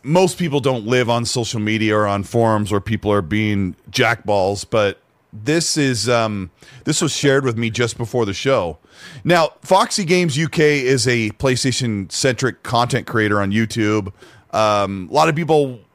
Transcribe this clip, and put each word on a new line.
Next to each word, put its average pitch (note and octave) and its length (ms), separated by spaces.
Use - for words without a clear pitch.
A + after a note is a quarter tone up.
most F3 340
people D3 220
don't B2 260
live B2 240
on A#2+ 160
social A#2 340
media G#2+ 380
or G#2+ 100
on G2+ 160
forums G#2+ 480
where G2+ 100
people G#2+ 300
are G2+ 100
being G2 540
jackballs, G2+ 760
but G#2 300
this D3 460
is, B2+ 320
um, G#2+ 400
this D#3 160
was D#3 140
shared C#3 300
with A#2 120
me A#2 120
just A2+ 280
before A#2+ 280
the G2 80
show. G2+ 440
Now, E3 380
Foxy G#3 440
Games E3+ 320
U D#3+ 120
K D3+ 340
is B2+ 240
a A#2 240
PlayStation-centric B2 1300
content A#2+ 440
creator G#2 340
on G2 100
YouTube. G#2+ 600
Um, G2+ 600
a - 20
lot D#3 160
of D3+ 60
people C#3+ 440